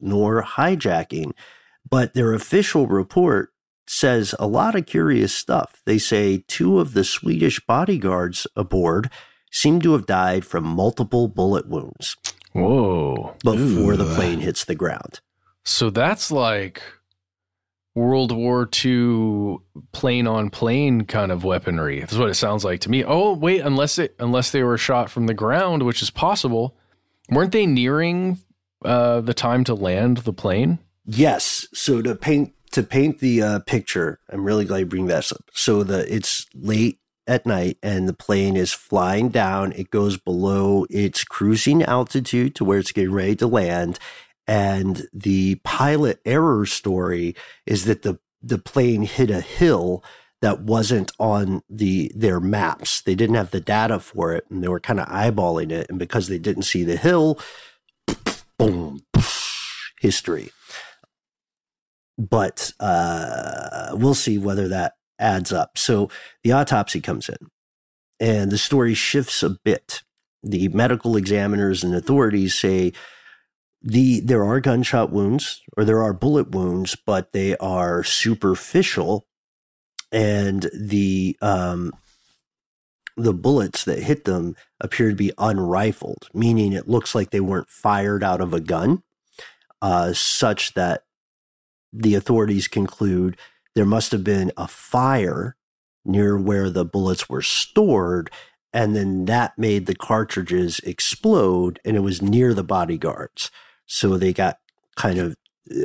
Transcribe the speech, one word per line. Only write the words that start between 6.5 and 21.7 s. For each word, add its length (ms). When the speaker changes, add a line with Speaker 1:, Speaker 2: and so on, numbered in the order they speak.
Speaker 1:
of 160
the 100
Swedish 600
bodyguards 880
aboard 560
seem 300
to 140
have 120
died 380
from 200
multiple 640
bullet 420
wounds 480
Speaker 2:
Whoa. 880
Speaker 1:
before 540
the 100
Speaker 3:
Ooh. 80
Speaker 1:
plane 260
hits 240
the 100
ground. 460
Speaker 2:
So 260
that's 400
like 520
World 380
War 340
Two 960
plane 340
on 240
plane 520
kind 280
of 140
weaponry. 560